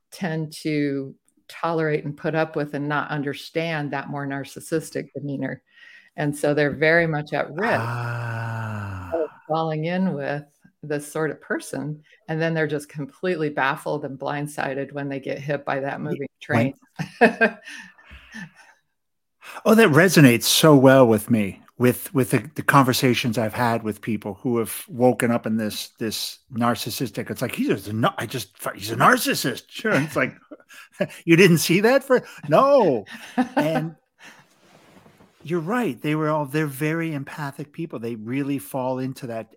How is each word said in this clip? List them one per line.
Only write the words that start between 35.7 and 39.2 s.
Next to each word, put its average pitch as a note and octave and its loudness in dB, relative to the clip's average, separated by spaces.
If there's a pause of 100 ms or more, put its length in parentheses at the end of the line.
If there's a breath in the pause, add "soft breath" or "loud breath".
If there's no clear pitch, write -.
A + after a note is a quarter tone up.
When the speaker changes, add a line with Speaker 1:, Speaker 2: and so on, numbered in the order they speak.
Speaker 2:
They D3+ 0
were D#3 0
all, D3+ 0
they're D3+ -2
very D#3 -4
empathic C#3+ -10
people. D#3+ -10
They A#2 -6
really C3+ -4
fall C3 -6
into C3 -8